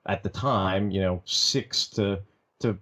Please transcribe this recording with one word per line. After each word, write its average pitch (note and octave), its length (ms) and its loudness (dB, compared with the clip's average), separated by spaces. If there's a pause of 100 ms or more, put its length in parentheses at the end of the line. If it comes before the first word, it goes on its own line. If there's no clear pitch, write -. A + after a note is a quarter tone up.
at G2 160 -2
the G2 80 -2
time, G2 600 0
you F#2+ 100 0
know, F2+ 240 2
six - 640 0
to, G2 320 0 (400)
to, G#2+ 220 0